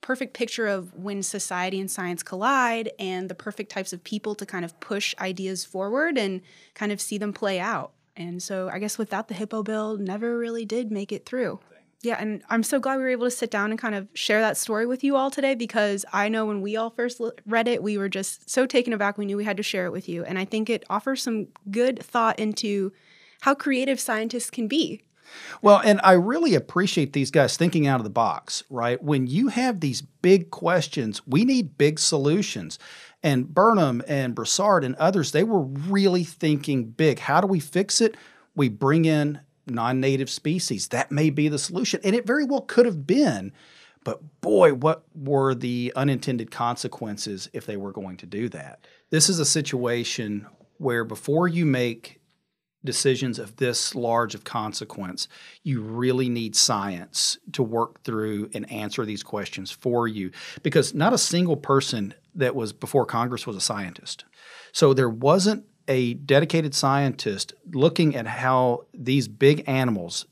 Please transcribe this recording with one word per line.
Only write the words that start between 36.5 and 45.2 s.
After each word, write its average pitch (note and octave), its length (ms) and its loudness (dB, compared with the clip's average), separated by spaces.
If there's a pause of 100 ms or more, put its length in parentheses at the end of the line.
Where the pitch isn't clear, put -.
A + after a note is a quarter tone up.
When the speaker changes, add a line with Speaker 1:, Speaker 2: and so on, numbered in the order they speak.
Speaker 2:
big. D3 300 4
How D3 200 4
do G3 60 2
we F#3+ 140 2
fix G3 420 0
it? - 160 2 (360)
We C3+ 140 2
bring C#3 380 4
in D3 340 2 (260)
non-native C3 600 0
species. D3+ 600 -4
That B2 220 -2
may D3+ 200 4
be D3 180 2
the D3 100 0
solution. F3+ 460 -2
And G3 100 4
it A#3+ 120 0
very C#4+ 180 2
well C4 160 0
could - 240 4
have D#3+ 220 0
been. C#3+ 440 2 (540)
But - 380 -8
boy, F3+ 320 6
what B2 300 0 (100)
were C3+ 400 0